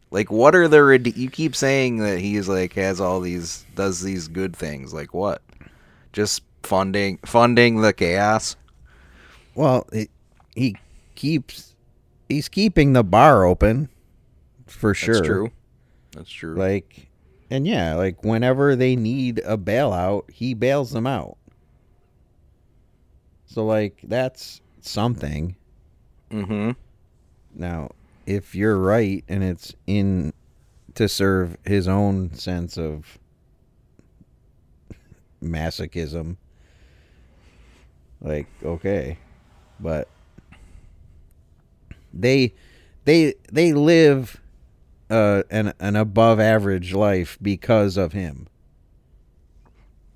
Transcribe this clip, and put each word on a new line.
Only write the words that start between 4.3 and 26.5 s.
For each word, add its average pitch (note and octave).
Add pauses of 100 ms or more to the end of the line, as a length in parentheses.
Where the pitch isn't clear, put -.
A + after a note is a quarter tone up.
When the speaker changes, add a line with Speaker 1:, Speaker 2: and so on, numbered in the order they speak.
Speaker 1:
things. D2
Like, D2+
what? F#2+ (720)
Just G#2 (200)
funding, F#2+
funding A#2+
the G#2+
chaos? G2+ (1000)
Speaker 2:
Well, B2+
it, A2 (440)
he A#2+ (380)
keeps, - (540)
he's C#3+
keeping F3
the B2
bar G#2
open, A2 (760)
for -
Speaker 1:
That's F#2+
Speaker 2:
sure. A2
Speaker 1:
true. G2+ (640)
That's C#2+
true. D#2+
Speaker 2:
Like, F#2+ (420)
and C3+
yeah, F#2+
like, F2+
whenever B2+
they B2+
need A#2+
a A2+
bailout, G2+
he B2
bails B2+
them A#2+
out. D#2 (2000)
So, A2
like, G#2+
that's - (220)
something. F#2 (720)
Speaker 1:
Mm-hmm. G#2 (840)